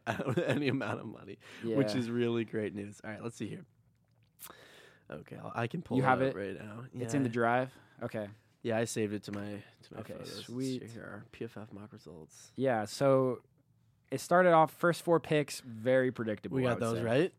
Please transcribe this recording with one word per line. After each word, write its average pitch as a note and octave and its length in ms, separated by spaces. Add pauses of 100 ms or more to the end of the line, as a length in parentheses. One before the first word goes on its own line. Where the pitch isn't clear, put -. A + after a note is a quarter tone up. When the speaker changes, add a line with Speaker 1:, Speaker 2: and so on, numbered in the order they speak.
Speaker 1:
<laughs> B2+ 400
any C#3+ 220
amount A2 320
of G#2+ 60
money, G2+ 300 (280)
which A2+ 280
Speaker 2:
Yeah. - 40
Speaker 1:
is A#2 120
really A#2 360
great G#2+ 280
news. G2+ 300
All G#2+ 80
right, G#2 100
let's A2+ 140
see G#2+ 140
here. F3 160 (1500)
Okay, - 320
I'll, - 120
I A#2 120
can D3+ 140
pull - 160
Speaker 2:
You C3+ 60
Speaker 1:
it - 20
Speaker 2:
have C3 160
Speaker 1:
up C3 80
Speaker 2:
it? C3 80
Speaker 1:
right G2 200
now. A2+ 260 (140)
Speaker 2:
It's A#2+ 160
in C#3+ 100
the B2 60
Speaker 1:
Yeah. A2+ 40
Speaker 2:
drive? A#2+ 380 (320)
Okay. A2 260 (320)
Speaker 1:
Yeah, A2+ 160
I A#2 80
saved G#2+ 280
it G#2 100
to G2+ 100
my, G2+ 80
to - 520
my - 80
Speaker 2:
Okay, - 120
Speaker 1:
photos. E2+ 220
Let's G2+ 120
Speaker 2:
sweet. B2+ 400
Speaker 1:
see A2+ 60
here. G#2+ 100
Our - 300
P - 100
F A2+ 140
F G#2 160
mock G2+ 180
results. D#2 640
Speaker 2:
Yeah, B2 300
so C3 560 (680)
it - 120
started F3+ 320
off, D#3+ 200
first E3+ 280
four E3 180
picks, D3+ 420
very B2+ 520
predictable, A2 420
Speaker 1:
We C3 100
Speaker 2:
I B2+ 40
Speaker 1:
got A#2+ 100
Speaker 2:
would A#2 80
Speaker 1:
those A2+ 120
Speaker 2:
say. A2+ 40
Speaker 1:
right, B2+ 360